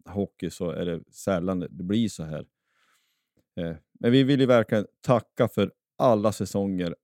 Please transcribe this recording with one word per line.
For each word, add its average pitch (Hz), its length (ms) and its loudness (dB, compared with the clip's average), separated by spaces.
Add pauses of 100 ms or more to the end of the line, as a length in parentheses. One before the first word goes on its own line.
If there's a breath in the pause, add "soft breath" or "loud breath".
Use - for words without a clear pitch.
hockey 92 460 -6
så 90 200 -6
är 82 140 -6
det 85 160 -4 (120)
sällan 92 480 -2
det 82 240 -10
blir 104 240 0
så - 140 -10
här. 78 240 -10 (1080)
Eh, 85 200 -6 (240)
men 117 120 2
vi 135 100 6
vill 135 180 2
ju 135 60 4
verkligen 113 400 2 (140)
tacka 120 480 0
för 98 240 0 (260)
alla 110 340 2
säsonger, 95 720 -4